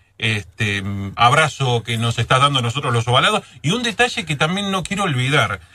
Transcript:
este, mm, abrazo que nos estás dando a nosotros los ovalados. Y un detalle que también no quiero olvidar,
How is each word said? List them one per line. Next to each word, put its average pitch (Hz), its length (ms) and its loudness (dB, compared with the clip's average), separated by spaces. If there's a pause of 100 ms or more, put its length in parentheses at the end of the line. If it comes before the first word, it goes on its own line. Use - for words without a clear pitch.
(180)
este, 107 640 -4
mm, 98 340 -6
abrazo 123 680 2
que 117 140 -4
nos 117 200 -2
estás 123 240 2
dando 143 180 2
a - 40 -2
nosotros 120 300 -4
los 117 140 0
ovalados. 175 360 2 (180)
Y 143 100 -2
un 240 120 -2
detalle 233 420 -2
que 156 100 -4
también 190 360 -2
no 185 100 -2
quiero 196 220 -4
olvidar, 127 560 0 (160)